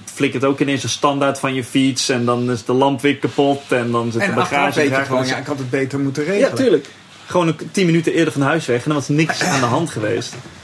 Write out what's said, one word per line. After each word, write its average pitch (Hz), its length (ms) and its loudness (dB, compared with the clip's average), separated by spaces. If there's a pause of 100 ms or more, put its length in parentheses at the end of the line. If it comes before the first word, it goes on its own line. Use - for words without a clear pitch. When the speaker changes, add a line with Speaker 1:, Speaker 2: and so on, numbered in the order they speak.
Speaker 1:
flikkert 131 380 -2
ook 139 160 2
ineens 139 220 0
de 123 60 -6
standaard 139 520 0
van 135 140 -2
je 131 100 -4
fiets 131 460 0
en 123 160 0
dan 120 260 0
is 117 140 -4
de 127 80 0
lamp 135 280 2
weer 143 160 2
kapot 139 520 0
en 120 220 0
dan 117 200 0
zit 113 100 0
Speaker 2:
En 101 120 0
Speaker 1:
de 127 60 0
Speaker 2:
achteraf - 100 0 (140)
Speaker 1:
bagage 139 160 0
Speaker 2:
weet 147 80 4
je 135 60 2
Speaker 1:
graag 135 140 0
Speaker 2:
gewoon, 127 140 0
Speaker 1:
in 127 60 -2
de 131 60 -2
Speaker 2:
ja, 123 80 -4
ik 135 60 -10
had 143 100 -4
het 131 120 -6
beter 135 300 -2
moeten 139 240 -2
regelen. 202 260 2
Speaker 1:
Ja, - 60 -4
tuurlijk. 233 320 2 (380)
Gewoon 175 220 0
een 160 80 0
k-, 160 60 -14 (100)
tien 190 140 2
minuten 165 280 2
eerder 156 200 2
van 143 80 0
huis 156 240 2
weg - 120 2
en 120 80 -4
dan 151 80 0
was 147 140 -2
niks 160 360 0
aan 170 160 0
de 127 60 2
hand 143 240 0
geweest. 107 440 -4 (300)